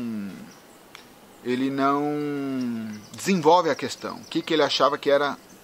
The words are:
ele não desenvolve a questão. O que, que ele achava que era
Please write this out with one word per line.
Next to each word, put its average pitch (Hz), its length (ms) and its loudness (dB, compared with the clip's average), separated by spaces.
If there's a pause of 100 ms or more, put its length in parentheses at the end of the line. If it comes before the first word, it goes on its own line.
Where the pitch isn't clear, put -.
(1400)
ele 127 280 0
não 139 360 2 (1040)
desenvolve 170 560 2
a 131 60 0
questão. 110 420 -8
O - 80 -18
que, 165 160 -4
que - 120 -2
ele 151 80 4
achava 139 360 2
que 143 120 -2
era 143 280 2 (260)